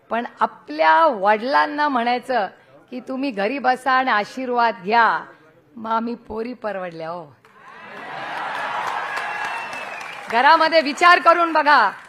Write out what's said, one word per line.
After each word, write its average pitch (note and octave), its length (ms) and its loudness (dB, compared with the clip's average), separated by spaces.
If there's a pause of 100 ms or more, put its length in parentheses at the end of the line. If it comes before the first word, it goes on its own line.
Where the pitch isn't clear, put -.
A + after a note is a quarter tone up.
(100)
पण A#3 140 -2 (160)
आपल्या D#4+ 680 2
वडिलांना C#4+ 800 2
म्हणायचं A#3+ 580 0 (440)
की B3 100 -10
तुम्ही C4 300 -6
घरी G#3+ 280 -2
बसा B3+ 340 0
आणि C4 180 2
आशीर्वाद A#3 640 0 (100)
घ्या. G3+ 400 2 (520)
मग A3+ 140 -10
आम्ही A#3 240 -2
पोरी A3+ 380 -10
परवडल्या F#3 560 -8
हो. D#3+ 280 -12 (3000)
घरामध्ये D#4+ 480 4
विचार F4 380 4
करून E4+ 340 4
बघा. C#4+ 380 4 (180)